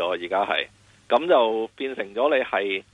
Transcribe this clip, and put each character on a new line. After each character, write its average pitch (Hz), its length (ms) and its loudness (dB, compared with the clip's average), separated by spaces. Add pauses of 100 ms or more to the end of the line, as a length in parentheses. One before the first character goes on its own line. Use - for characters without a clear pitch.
咗， 87 100 0
而 87 180 -6
家 95 160 0
係。 76 240 -2 (400)
噉 139 180 2
就 113 480 4
變 135 220 -8
成 101 180 -8
咗 135 180 2
你 131 120 2
係 98 500 -2